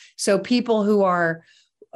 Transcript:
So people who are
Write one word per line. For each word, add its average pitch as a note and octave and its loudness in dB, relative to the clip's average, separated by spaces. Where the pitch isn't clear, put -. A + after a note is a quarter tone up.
So G3 0
people A#3 0
who G3+ 2
are E3+ 0